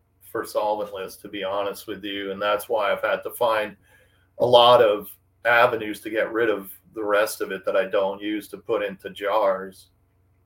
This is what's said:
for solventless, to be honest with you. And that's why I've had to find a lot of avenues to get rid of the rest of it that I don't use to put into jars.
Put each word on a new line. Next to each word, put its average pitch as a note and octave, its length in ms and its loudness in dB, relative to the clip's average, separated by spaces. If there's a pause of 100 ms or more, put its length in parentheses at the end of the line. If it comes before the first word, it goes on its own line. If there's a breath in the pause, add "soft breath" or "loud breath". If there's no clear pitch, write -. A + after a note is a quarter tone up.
(220)
for A2 220 -8
solventless, G#2 760 -6
to G#2 60 -18
be G2 140 -10
honest G2 440 -6
with G2 180 -10
you. G2+ 260 -8
And F#2+ 100 -8
that's G#2 280 -2
why G#2 240 0
I've F#2+ 100 -4
had G2 200 -2
to - 80 -8
find G#2+ 460 -2 (640)
a B2+ 80 2
lot A#2+ 360 8
of G#2 260 2 (360)
avenues A#2 560 2
to G#2+ 100 -10
get G#2+ 220 -2
rid A2 180 2
of G2 200 -4 (240)
the A2 100 -6
rest G#2 360 0
of G2 120 -6
it F#2+ 120 -8
that G2 120 -2
I F#2+ 100 2
don't G2 340 -2
use G#2 280 -6
to G2 100 -14
put G#2 240 -4
into G2 280 -8
jars. G2 800 -4 (580)